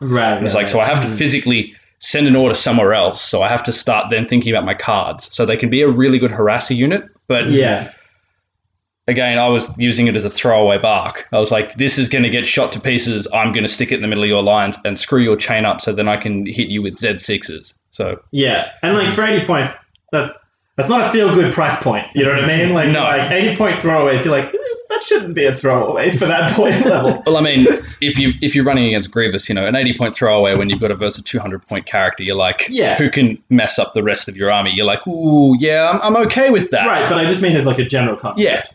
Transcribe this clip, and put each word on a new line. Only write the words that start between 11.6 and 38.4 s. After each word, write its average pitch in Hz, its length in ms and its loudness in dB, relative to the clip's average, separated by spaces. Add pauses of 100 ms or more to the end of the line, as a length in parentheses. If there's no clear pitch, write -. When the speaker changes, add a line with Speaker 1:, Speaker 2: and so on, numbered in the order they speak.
Speaker 2:
"This 131 220 -2
is 127 100 0
gonna 123 220 0
get 117 160 -2
shot - 260 -2
to 104 80 -10
pieces. 120 540 -2
I'm 110 180 0
gonna 107 160 0
stick - 240 -4
it 120 40 2
in 98 60 -8
the 107 60 -4
middle 104 160 -2
of 104 40 0
your 101 140 2
lines 101 420 2
and 101 140 -4
screw - 220 0
your 113 160 4
chain 110 280 -2
up 101 160 -2
so 110 120 -4
then 104 160 -2
I 104 80 0
can 101 300 -4
hit 98 220 -4
you 104 140 -4
with 92 160 -6
Z 107 200 -2
sixes." - 560 -8 (160)
So 92 280 -6 (140)
Speaker 1:
Yeah, 131 360 0 (140)
and, 190 160 0
like, 190 160 0
for 214 100 0
eighty 214 220 0
points, 143 260 -2 (380)
that's, 143 240 -2 (420)
that's 135 120 -2
not 233 200 2
a - 20 -2
feel-good 180 440 2
price 147 280 -2
point. 107 220 -2 (100)
You 139 100 2
know 135 80 2
what 139 120 0
I - 20 -2 (120)
mean? 180 160 2
Like, 156 160 2
Speaker 2:
No. 151 140 2
Speaker 1:
like, 143 260 0
eighty 190 260 0
point 202 200 0
throwaways, 147 480 2
you're 156 120 2
like, 135 160 -2
"Eh, 403 60 -4 (320)
that 427 140 -4
shouldn't 180 300 0
be 143 100 0
a 131 100 2
throwaway 127 560 0
for - 160 0
that 165 280 0
point 208 320 2
<laughs> - 0 -
level." 170 400 2
Speaker 2:
Well, 156 100 4
I 151 40 0
mean, 139 280 4 (320)
if 143 180 0
you, 135 140 2 (100)
if 143 120 -2
you're 139 100 2
running 131 220 2
against 104 260 -2
Grievous, 104 360 -2
you 110 60 -2
know, 95 120 -2
an 113 100 0
eighty 123 200 0
point 117 200 -4
throwaway 104 400 2
when 101 140 0
you've 98 100 -2
got 107 100 0
a 101 60 -4
versus 104 260 -6
two - 160 -6
hundred 98 300 -8
point 98 180 -8
character, 95 380 -2
you're 95 100 -2
like, 92 340 0
Speaker 1:
Yeah. 247 280 0
Speaker 2:
who 143 140 0
can 120 280 0 (120)
mess 117 280 2
up 104 160 -2
the 107 80 0
rest 101 260 -2
of 98 80 -14
your 98 140 0
army? 98 240 2
You're 104 120 0
like, 104 200 -2
"Ooh, 151 540 4
yeah, 156 300 2
I'm, 190 100 0 (160)
I'm 233 100 4
okay 262 240 2
with 208 220 2
that." 104 140 2
Speaker 1:
Right, - 220 0
but 170 100 0
I 160 80 0
just 185 160 0
mean 175 120 2
as, 139 120 0
like, 123 120 2
a 127 60 0
general 120 320 -2
concept. 107 240 -6